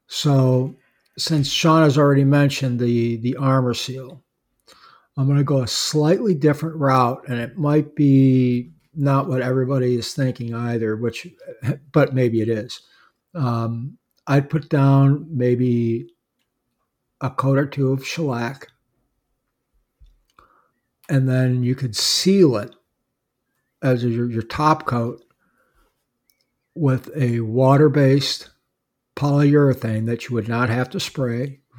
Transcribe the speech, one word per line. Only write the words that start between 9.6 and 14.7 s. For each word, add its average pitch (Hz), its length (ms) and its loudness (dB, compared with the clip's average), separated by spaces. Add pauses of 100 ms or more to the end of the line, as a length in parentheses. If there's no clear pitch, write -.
is 117 180 -8
thinking 120 400 -4
either, 117 440 -4
which, 117 300 -8 (640)
but 143 200 2
maybe 120 280 0
it 107 80 -2
is. 110 320 -6 (520)
Um, 120 640 -4 (300)
I'd 139 220 2
put 151 200 -4
down 139 600 4